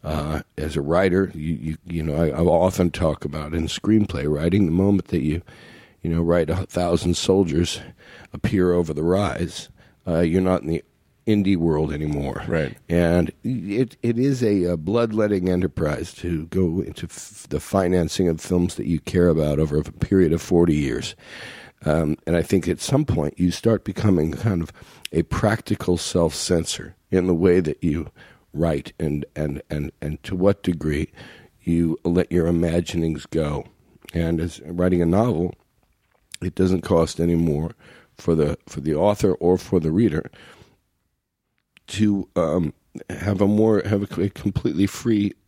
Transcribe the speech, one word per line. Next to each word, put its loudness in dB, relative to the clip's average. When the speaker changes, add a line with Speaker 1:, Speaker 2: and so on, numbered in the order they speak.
Speaker 1:
Uh, -4
as -6
a -2
writer, 2
you, -4
you, -6
you -6
know, -2
I, 2
I -4
often 4
talk -2
about -8
in -2
screenplay 0
writing, 2
the 0
moment 2
that 0
you, -2
you -4
know, 0
write 2
A -2
Thousand 0
Soldiers 2
Appear 0
Over 0
the -4
Rise, -2
uh, 0
you're 2
not 0
in -6
the -2
indie 4
world 0
anymore. -4
Speaker 2:
Right. -2
Speaker 1:
And 4
it, -2
it 0
is 0
a, 4
a 0
bloodletting 0
enterprise -2
to -6
go 0
into -8
f-, -18
the -4
financing 0
of 0
films 0
that -6
you 0
care 2
about 2
over 0
a 0
period 2
of -2
forty 4
years. -4
Um, 0
and 0
I 2
think 2
at -2
some 2
point -2
you 2
start 0
becoming 2
kind -2
of -10
a 0
practical -2
self-censor -2
in 2
the 2
way 4
that -4
you -2
write -2
and, -2
and, -6
and, -6
and -8
to -8
what 0
degree -4
you 0
let 0
your 2
imaginings 0
go. -4
And 0
as -8
writing 2
a 4
novel, 2
it -6
doesn't 2
cost 2
any 2
more 0
for 0
the, 0
for -12
the -2
author 2
or 2
for 0
the 0
reader 0
to, 0
um, 0
have -2
a 4
more, 4
have -2
a, 0
a 0
completely -2
free 0